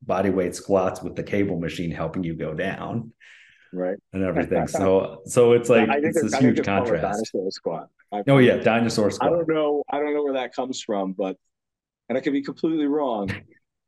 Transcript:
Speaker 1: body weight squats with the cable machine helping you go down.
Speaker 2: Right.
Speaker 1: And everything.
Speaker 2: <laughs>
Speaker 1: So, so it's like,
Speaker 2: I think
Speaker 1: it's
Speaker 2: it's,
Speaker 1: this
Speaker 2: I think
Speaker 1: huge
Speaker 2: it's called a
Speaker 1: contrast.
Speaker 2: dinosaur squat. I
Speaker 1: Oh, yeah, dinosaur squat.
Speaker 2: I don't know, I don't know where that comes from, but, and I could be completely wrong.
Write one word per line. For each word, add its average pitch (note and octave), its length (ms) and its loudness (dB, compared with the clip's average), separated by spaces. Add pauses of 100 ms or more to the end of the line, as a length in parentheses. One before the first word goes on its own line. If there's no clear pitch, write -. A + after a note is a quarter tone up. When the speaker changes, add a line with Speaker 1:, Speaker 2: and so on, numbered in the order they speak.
Speaker 1:
body G2 260 0
weight F2+ 260 0
squats F#2+ 460 0
with D2+ 140 -8
the E2 80 -6
cable F#2 360 -2
machine E2+ 300 -6
helping E2 340 -6
you E2 120 -4
go D#2+ 180 -6
down. F#2+ 580 -6 (600)
Speaker 2:
Right. F2+ 240 -4 (160)
Speaker 1:
And F#2+ 100 -2
everything. E2+ 440 0
Speaker 2:
<laughs> - 0 -
Speaker 1:
So, F#2+ 580 0
so A#2+ 280 4
it's A#2 160 2
like, A2+ 200 6
Speaker 2:
I B2 60 2
think D3 100 0
Speaker 1:
it's - 120 0
Speaker 2:
it's, A2 140 0
Speaker 1:
this - 40 -4
Speaker 2:
I - 20 0
think C3 120 6
Speaker 1:
huge A2 100 2
Speaker 2:
it's G2+ 100 0
called F#2+ 180 2
a - 40 0
Speaker 1:
contrast. F#2+ 420 -2
Speaker 2:
dinosaur F#2+ 180 -2
squat. - 380 -8 (220)
I G#2 160 -6
Speaker 1:
Oh, C#3 120 8
yeah, A#2+ 180 6
dinosaur A2+ 540 2
squat. C3+ 200 0
Speaker 2:
I E3+ 40 2
don't E3 140 0
know, D3+ 400 0
I C#3+ 100 -2
don't D3 140 -2
know D3 100 0
where C#3 100 -2
that B2+ 220 -4
comes B2+ 260 -6
from, G2 320 -2
but, F#2+ 240 -4 (720)
and B2 80 -2
I C3 40 -2
could C#3 120 -2
be C#3 100 -2
completely D3+ 420 -2
wrong. B2+ 460 -2 (560)